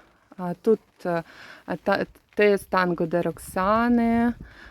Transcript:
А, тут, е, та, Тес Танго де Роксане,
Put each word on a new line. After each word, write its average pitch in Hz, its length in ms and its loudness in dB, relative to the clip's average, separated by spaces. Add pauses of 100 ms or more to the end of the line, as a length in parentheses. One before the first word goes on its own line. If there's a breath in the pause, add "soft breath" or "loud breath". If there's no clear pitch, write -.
(380 loud breath)
А, 180 160 -6
тут, 220 260 2 (260)
е, 170 160 -2 (600 loud breath)
та, 196 240 0 (280)
Тес 208 300 4
Танго 180 420 0
де 170 160 -2
Роксане, 233 1120 0 (360 loud breath)